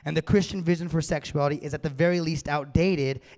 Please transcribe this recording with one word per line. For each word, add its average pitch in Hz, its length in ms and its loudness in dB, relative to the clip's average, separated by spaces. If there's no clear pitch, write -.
And 156 140 -4
the 160 60 0
Christian 196 400 2
vision 170 260 0
for 160 100 0
sexuality 147 580 -2
is 147 180 -8
at - 80 -8
the 160 60 -2
very 170 320 2
least 160 260 -4
outdated, 143 760 2